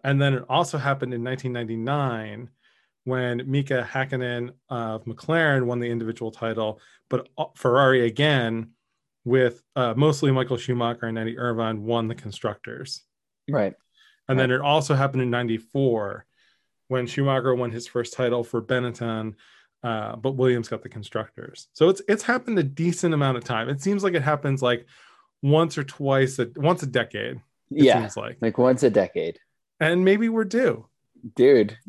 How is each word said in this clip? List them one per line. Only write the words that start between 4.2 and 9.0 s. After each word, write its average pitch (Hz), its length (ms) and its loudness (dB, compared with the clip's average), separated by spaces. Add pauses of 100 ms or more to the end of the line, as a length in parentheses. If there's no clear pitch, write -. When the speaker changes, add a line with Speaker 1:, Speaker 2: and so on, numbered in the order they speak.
Speaker 1:
of 113 360 -6
McLaren 143 600 2
won 123 140 -2
the 120 100 -2
individual 113 420 -4
title, 110 480 -4 (280)
but, - 200 -4 (100)
uh, 151 80 -4 (100)
Ferrari 131 520 4
again 117 640 0 (520)